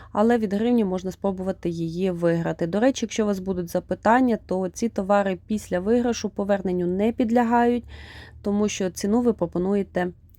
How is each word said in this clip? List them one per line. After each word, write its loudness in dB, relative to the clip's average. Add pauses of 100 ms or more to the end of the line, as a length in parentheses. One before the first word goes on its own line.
(120)
але 4
від -2
гривні 2
можна -4
спробувати -4
її -2
виграти. 0
До -2
речі, 2
якщо -2
у 2
вас 0
будуть -6
запитання, 2
то -2
ці -4
товари 0
після -4
виграшу 0
поверненню -2
не 0
підлягають, 2 (580)
тому 0
що -4
ціну 0
ви 2
пропонуєте -2 (260)